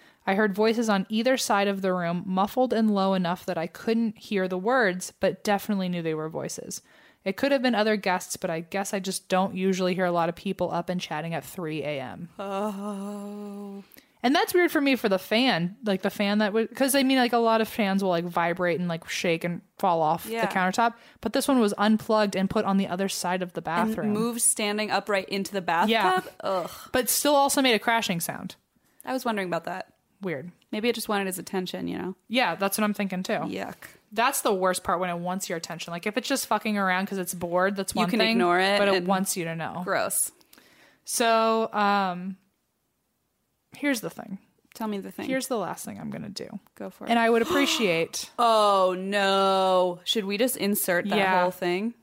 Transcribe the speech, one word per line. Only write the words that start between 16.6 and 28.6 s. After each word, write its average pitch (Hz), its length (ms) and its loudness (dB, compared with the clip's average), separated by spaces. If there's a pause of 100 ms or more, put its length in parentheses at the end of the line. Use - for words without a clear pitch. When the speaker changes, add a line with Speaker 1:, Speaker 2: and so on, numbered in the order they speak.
Speaker 1:
'cause, 277 200 2
I 277 80 4
mean, 262 140 4
like, 247 140 2
a 247 60 2
lot 226 240 4
of 214 80 -2
fans 196 340 0
will, 190 60 2
like, 170 160 2
vibrate 175 520 0
and, 175 120 -2
like, 165 180 -6
shake 165 380 -2
and 170 160 -4 (160)
fall 170 240 2
off 160 240 0
Speaker 2:
Yeah. 220 200 -2
Speaker 1:
the 190 80 -2
countertop, 190 420 2 (260)
but 220 100 -4
this - 160 0
one 262 140 4
was 208 160 4
unplugged 214 580 2
and 190 140 0
put 214 160 0
on 190 100 2
the 196 120 2
other 190 200 -2
side 185 340 -2
of 180 120 -8
the 170 60 -6
Speaker 2:
And 165 40 -10
Speaker 1:
bathroom. 220 460 -2
Speaker 2:
moved 226 320 -2
standing 208 500 0
upright 196 380 0
into 196 240 -4
the 190 100 -2 (240)
Speaker 1:
Yeah. 226 240 4
Speaker 2:
bathtub? 370 220 0 (100)
Ugh. 185 280 -2 (200)
Speaker 1:
But 240 180 2
still 294 280 2
also 277 240 4
made 262 120 6
a 208 60 4
crashing 220 400 0
sound. - 360 -8 (500)